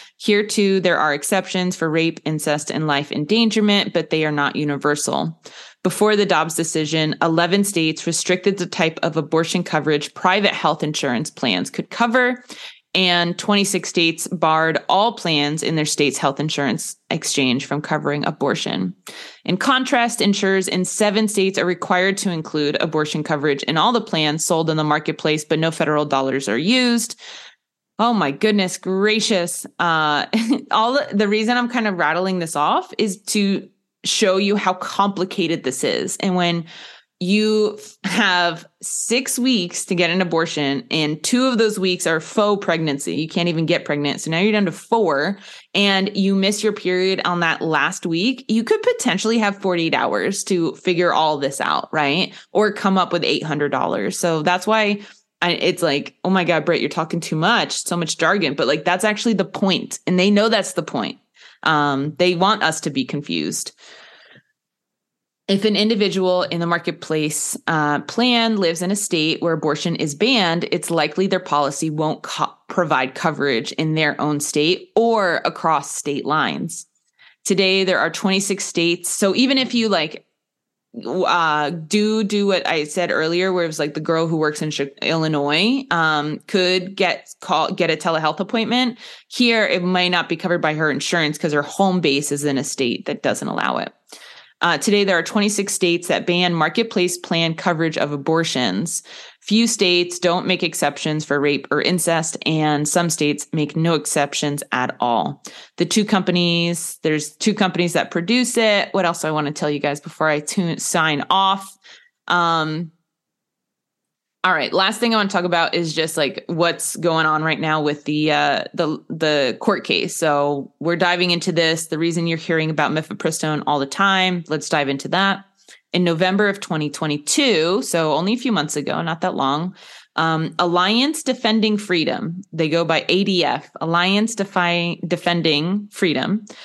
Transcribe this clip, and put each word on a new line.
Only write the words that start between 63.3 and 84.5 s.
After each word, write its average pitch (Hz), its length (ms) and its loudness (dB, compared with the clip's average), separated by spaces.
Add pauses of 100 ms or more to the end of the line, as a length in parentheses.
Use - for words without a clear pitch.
If 196 160 2
an 214 100 4
individual 190 680 2
in 170 160 -4
the 170 80 0
marketplace, 160 880 -2 (100)
uh, 147 360 2
plan 226 560 2
lives 170 220 0
in 180 120 0
a 208 40 0
state 160 460 0
where 165 120 2
abortion 160 420 -2
is 147 180 -2
banned, 190 560 2
it's 175 180 -4
likely 165 380 0
their 185 140 0
policy 147 500 -2
won't 156 320 -2
co-, - 320 -4 (140)
provide 135 480 0
coverage 143 560 -2
in 156 220 -2
their 156 260 0
own 147 180 0
state 151 560 0
or 214 500 2
across 160 520 -2
state 143 280 -6
lines. 139 600 -2 (580)
Today, 190 380 2
there 185 160 2
are 165 120 0
twenty-six 190 540 -2
states. 170 460 -2
So 196 240 0
even 262 220 2
if 262 160 -2
you, 226 160 0
like, 160 380 -2 (680)
w-, 135 300 -4
uh, 151 460 0
do, 208 540 0
do 202 220 0
what 190 200 0
I 156 180 0
said 156 260 -4
earlier, 170 400 0
where 180 140 0
it 165 40 -2
was, 156 100 -8
like, 151 160 -2
the 165 60 -6
girl 160 260 0
who 165 100 -2
works 151 240 -2